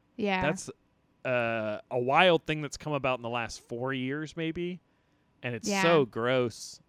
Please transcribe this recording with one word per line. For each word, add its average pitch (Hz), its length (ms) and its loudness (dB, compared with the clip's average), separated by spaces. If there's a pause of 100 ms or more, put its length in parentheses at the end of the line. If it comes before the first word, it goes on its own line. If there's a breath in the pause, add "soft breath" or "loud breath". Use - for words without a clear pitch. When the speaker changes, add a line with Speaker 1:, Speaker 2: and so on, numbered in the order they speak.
(160)
Speaker 1:
Yeah. 196 260 0
Speaker 2:
That's, 165 260 -2 (560)
uh, 113 540 -2 (120)
a 127 80 -2
wild 160 480 4
thing 156 160 -2
that's 139 140 -8
come 151 160 -6
about 131 260 0
in 120 40 -18
the 117 80 -6
last 117 300 -6
four 127 320 -6
years, 135 440 -6
maybe. 170 440 -6 (600)
And 123 120 -6
it's 113 140 -8
Speaker 1:
Yeah. 196 140 2
Speaker 2:
so 165 240 6
gross. 120 840 -2